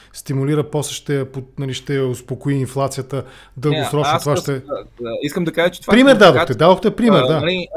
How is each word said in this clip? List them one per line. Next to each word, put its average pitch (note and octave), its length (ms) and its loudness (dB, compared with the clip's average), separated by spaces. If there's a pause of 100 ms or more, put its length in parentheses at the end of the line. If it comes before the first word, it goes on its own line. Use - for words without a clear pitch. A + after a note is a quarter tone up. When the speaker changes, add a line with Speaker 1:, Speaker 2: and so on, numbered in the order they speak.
(120)
Speaker 1:
стимулира, C#3+ 580 -4
после D3 240 -6
ще - 220 -6
я C3+ 80 -4
под-, C3 340 -12
нали, C3 160 -8
ще C#3+ 220 -6
я C3+ 100 0
успокои B2+ 480 -6
инфлацията C3 680 -4 (320)
дългосрочно. D3 580 -2
Speaker 2:
Не, E3+ 60 -2
Speaker 1:
Това D3 120 -2
Speaker 2:
аз B2 80 0
Speaker 1:
ще C#3 120 -6
Speaker 2:
да, C3 80 -6 (400)
да, A#2 100 -8 (120)
искам D#3 220 -4
да D#3 80 -4
кажа, E3+ 180 0
че - 100 -12
това - 120 -2
Speaker 1:
Пример C4 180 8
Speaker 2:
е B3+ 40 6
провокация. G3 200 8
Speaker 1:
дадохте, D#3 200 0
дадохте F3+ 420 2
пример, G3+ 260 4
Speaker 2:
А, B2+ 40 0
Speaker 1:
да. D#3 140 0
Speaker 2:
нали, F3 260 -4 (100)